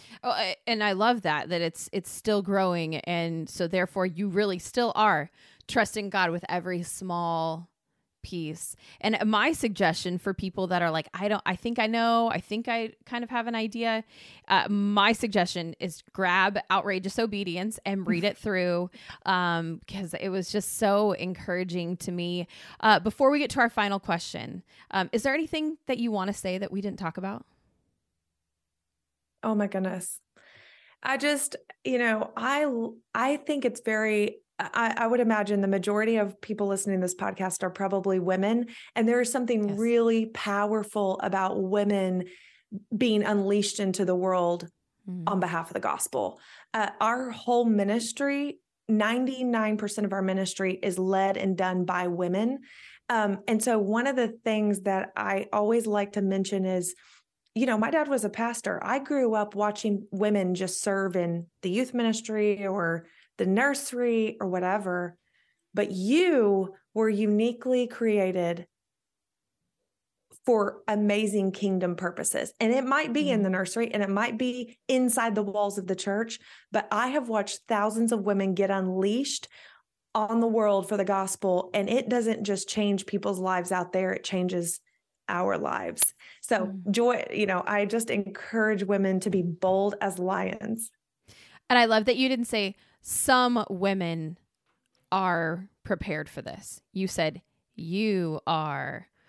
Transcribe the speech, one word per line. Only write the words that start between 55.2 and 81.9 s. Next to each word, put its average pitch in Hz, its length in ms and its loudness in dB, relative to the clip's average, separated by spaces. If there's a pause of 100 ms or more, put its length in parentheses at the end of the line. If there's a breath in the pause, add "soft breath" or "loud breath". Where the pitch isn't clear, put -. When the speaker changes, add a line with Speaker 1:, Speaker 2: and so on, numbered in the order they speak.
Speaker 2:
always 220 340 2
like 202 260 0
to 208 80 -2
mention 190 440 0
is, 185 280 -2 (640 soft breath)
you 233 100 0
know, 233 120 2
my 220 120 0
dad 302 200 0
was 240 160 0
a 202 40 -2
pastor. 226 540 -4
I 262 160 -2
grew 269 340 0
up 208 220 -2
watching 208 560 -2
women 196 440 2
just 180 260 -4
serve 196 340 0
in 170 300 -2 (160)
the 185 80 -4
youth 247 240 -2
ministry 214 760 0
or 170 380 -2 (320 soft breath)
the 185 80 0
nursery 240 960 2
or 196 80 -2
whatever. 180 680 -2 (580)
But 202 180 0
you 208 840 4 (200 loud breath)
were 220 140 2
uniquely 226 800 2
created 185 800 0 (1800)
for 208 420 2
amazing 208 640 2
kingdom 185 460 0
purposes. - 640 -4
And 220 100 4
it 262 140 2
might 277 260 0
be 285 180 2
in 226 140 2
the 190 60 2
Speaker 1:
Mm. 185 40 2
Speaker 2:
nursery, 226 400 -2
and 208 80 0
it 196 80 0
might 214 280 0
be 247 400 -4 (100)
inside 240 480 2
the 214 80 2
walls 202 340 -2
of 185 100 -6
the 185 80 0
church, 208 440 -4 (320 loud breath)
but - 180 0
I 226 180 2
have 262 200 -2
watched 208 400 -2
thousands 220 460 2
of 202 100 0
women 196 300 2
get 190 180 2
unleashed 196 800 0 (680 loud breath)
on 220 240 2
the 233 80 4
world 208 400 4
for 214 80 -2
the 196 80 2
gospel. 190 720 0
And 202 160 0
it 247 180 0